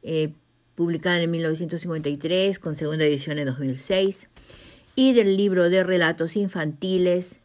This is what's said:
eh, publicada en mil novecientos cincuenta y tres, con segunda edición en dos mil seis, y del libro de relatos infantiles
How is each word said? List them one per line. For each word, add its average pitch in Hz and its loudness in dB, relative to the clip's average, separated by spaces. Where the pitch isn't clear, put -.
eh, 156 -2
publicada 170 0
en 170 0
mil 165 -2
novecientos 160 -4
cincuenta 160 -4
y 143 -4
tres, 185 0
con 160 -6
segunda 156 -2
edición 147 0
en 143 -4
dos 131 -6
mil 135 -4
seis, 196 -2
y 262 6
del 202 6
libro 185 2
de 185 4
relatos 165 0
infantiles 180 -2